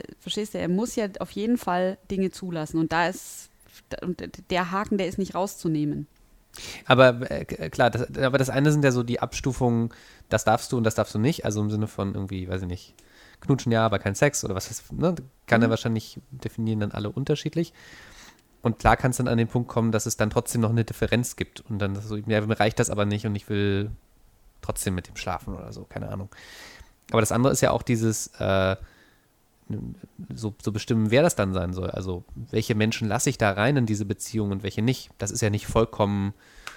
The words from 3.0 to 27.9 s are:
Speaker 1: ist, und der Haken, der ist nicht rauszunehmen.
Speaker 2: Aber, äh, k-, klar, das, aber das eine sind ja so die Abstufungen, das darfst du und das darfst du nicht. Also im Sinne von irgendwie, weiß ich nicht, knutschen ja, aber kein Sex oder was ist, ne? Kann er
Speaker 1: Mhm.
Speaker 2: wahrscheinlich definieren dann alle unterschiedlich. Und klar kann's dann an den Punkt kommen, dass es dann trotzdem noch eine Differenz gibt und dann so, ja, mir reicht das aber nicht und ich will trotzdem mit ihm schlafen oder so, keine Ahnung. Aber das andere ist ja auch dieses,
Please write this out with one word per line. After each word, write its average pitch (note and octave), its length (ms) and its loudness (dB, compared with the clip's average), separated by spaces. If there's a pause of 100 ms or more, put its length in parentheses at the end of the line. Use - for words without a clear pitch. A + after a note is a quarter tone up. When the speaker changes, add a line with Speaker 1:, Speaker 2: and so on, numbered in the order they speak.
Speaker 1:
ist, - 420 -12 (500)
und F3 220 -6 (280)
der F3+ 200 -2
Haken, G3+ 260 -2
der F#3 120 0
ist F#3 100 -8
nicht F#3+ 160 -4
rauszunehmen. D3+ 720 -2 (800)
Speaker 2:
Aber, B2+ 440 8
äh, - 140 -4
k-, - 240 -8
klar, B2 220 4
das, C3 260 -4
aber C3+ 220 2
das C3 120 2
eine C#3 220 4
sind D3+ 100 4
ja C3+ 100 6
so B2 100 2
die A#2+ 180 -2
Abstufungen, A#2 680 0 (400)
das G#2+ 140 2
darfst - 280 2
du C3 60 0
und A#2 60 2
das A2 100 2
darfst - 200 -2
du G#2 40 0
nicht. C3+ 260 0
Also G#2+ 160 0
im G#2 100 0
Sinne G#2+ 160 0
von G2 280 -4
irgendwie, F#2+ 340 -6
weiß F#2 140 -4
ich F2+ 60 -4
nicht, - 260 -10 (460)
knutschen B2 320 0
ja, A2+ 120 4
aber G2+ 140 2
kein G2 160 -2
Sex - 280 2
oder - 120 -4
was F#2 160 -6
ist, - 220 -14
ne? D#3+ 220 0 (320)
Kann A2+ 160 4
er A#2 60 4
Speaker 1:
Mhm. - 20 4
Speaker 2:
wahrscheinlich A2+ 480 -2 (120)
definieren A2 500 -4
dann G#2 120 -4
alle G#2 180 -4
unterschiedlich. D3+ 640 -2 (880)
Und A2+ 160 0
klar A2+ 200 4
kann's B2+ 180 0
dann B2+ 120 0
an A#2+ 100 4
den A2+ 100 2
Punkt A#2+ 220 0
kommen, A#2 200 2
dass A2 140 0
es A2+ 140 -4
dann G#2+ 100 2
trotzdem A#2+ 320 0
noch A2 80 4
eine A#2 160 4
Differenz A2+ 520 -2
gibt - 240 -6 (100)
und G#2+ 80 -4
dann G2 180 -2
so, G#2+ 200 -8
ja, G#2+ 280 2
mir A2 160 0
reicht G#2+ 180 2
das A#2+ 120 2
aber G#2 160 2
nicht G#2 180 0
und G#2+ 100 0
ich G2+ 140 -8
will G2+ 420 0 (720)
trotzdem - 340 -4
mit F2+ 140 -4
ihm - 80 -18
schlafen - 380 -6
oder G#2+ 180 -12
so, A2 120 -14
keine G#2 260 -10
Ahnung. G2 180 -8 (840)
Aber A2+ 120 4
das G#2+ 100 2
andere C3 220 4
ist - 80 2
ja B2+ 80 6
auch A#2 120 0
dieses, A2+ 440 0 (120)